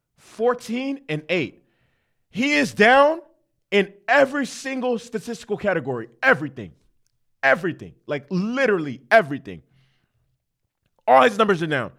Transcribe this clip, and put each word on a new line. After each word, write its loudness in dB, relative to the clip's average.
fourteen, -4
and -6
eight. -4
He -2
is 0
down 4
in 2
every 2
single -4
statistical -8
category. -4
Everything. -2
Everything. 0
Like, -8
literally -2
everything. 0
All 6
his 2
numbers 2
are -4
down. -4